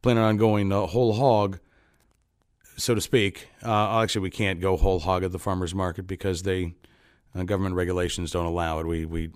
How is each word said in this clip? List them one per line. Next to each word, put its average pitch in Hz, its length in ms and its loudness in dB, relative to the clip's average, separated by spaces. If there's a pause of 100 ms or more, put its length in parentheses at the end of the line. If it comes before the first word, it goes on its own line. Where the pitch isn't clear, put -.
planning 117 220 4
on 107 140 4
going, 104 340 4
uh, 98 160 0
whole 113 260 2
hog, 104 460 2 (1160)
so - 180 -2
to 104 80 0
speak. - 460 0 (160)
Uh, 107 380 2
actually, 110 200 -2
we 92 80 -2
can't 95 300 -2
go 95 160 2
whole 92 240 2
hog 92 240 0
at 90 80 -2
the 90 80 -6
farmer's 92 340 -4
market 92 320 -4
because 92 380 -4
they, 90 320 -2 (580)
uh, 92 100 -4
government 95 320 0
regulations 90 560 -2
don't 87 140 0
allow 82 340 -2
it. 80 60 -4
We, 82 200 -2
we 80 300 -6